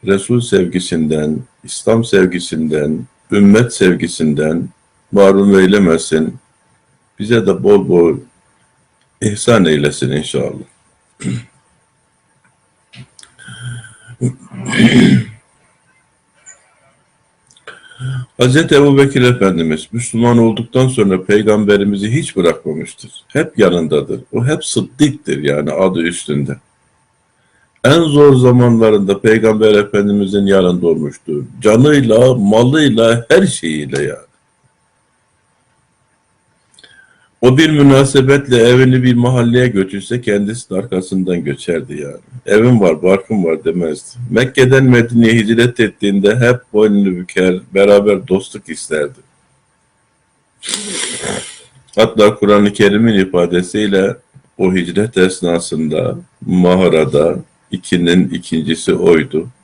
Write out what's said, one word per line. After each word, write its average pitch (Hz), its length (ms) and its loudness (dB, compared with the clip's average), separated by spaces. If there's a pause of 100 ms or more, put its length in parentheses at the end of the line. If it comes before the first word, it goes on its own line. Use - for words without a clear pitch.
Resul 98 360 -2
sevgisinden, 82 960 -4 (240)
İslam 113 420 -2
sevgisinden, 80 1000 -4 (260)
ümmet 101 420 2
sevgisinden 80 960 -2 (420)
mahrum 98 480 4
eylemesin. 85 760 0 (840)
Bize 107 260 -2
de 92 180 -2
bol 101 260 2
bol 85 280 2 (1040)
ihsan 107 440 0
eylesin 71 460 -2
inşallah. - 520 -8 (560)
<clears throat> 123 140 -8 (4000)
Hazreti 147 380 2
Ebu 143 220 4
Bekir 139 240 2
Efendimiz 90 720 0
Müslüman 120 460 -2
olduktan 117 500 0
sonra 98 360 -2
Peygamberimizi 104 880 0
hiç 151 240 -4
bırakmamıştır. 80 760 -6 (160)
Hep - 320 -6
yanındadır. 82 600 0 (100)
O 120 140 -4
hep 156 200 -4
sıddıktır 107 720 -4
yani 73 340 -4
adı 87 300 -2
üstünde. 73 560 -6 (1300)
En 151 180 2
zor 147 340 4
zamanlarında 113 840 2
Peygamber 110 520 2
Efendimizin 101 720 0
yanında 90 420 0
olmuştur. 76 560 -6 (180)
Canıyla, 131 720 4
malıyla, 117 960 2
her 185 180 4
şeyiyle 73 560 -6
yani. - 300 -12 (3000)
O 127 160 4
bir 156 120 4
münasebetle 139 880 2
evini 127 460 4
bir 127 100 2
mahalleye 120 540 2
götürse 101 540 -4
kendisi 104 480 -4
de 95 60 -8
arkasından 92 680 -6
göçerdi 73 580 -8
yani. 69 200 -16 (240)
"Evim 110 360 4
var, 80 220 0
barkım 95 400 0
var." 80 200 -4
demezdi. 82 540 -6 (120)
Mekke'den 131 540 2
Medine'ye 117 500 4
hicret 117 460 0
ettiğinde 101 560 0
hep 123 380 0
boynunu 101 420 2
büker, 92 400 -2 (180)
beraber 101 540 2
dostluk 95 420 -6
isterdi. 76 500 -10 (2750)
Hatta 107 400 2
Kur'an-ı 101 380 2
Kerim'in 107 400 2
ifadesiyle 95 1040 -2 (400)
o 92 160 -2
hicret 92 440 -4
esnasında 85 960 -4 (300)
mağarada 85 960 2 (300)
ikinin 90 560 0
ikincisi 80 640 -6
oydu. 82 540 0 (160)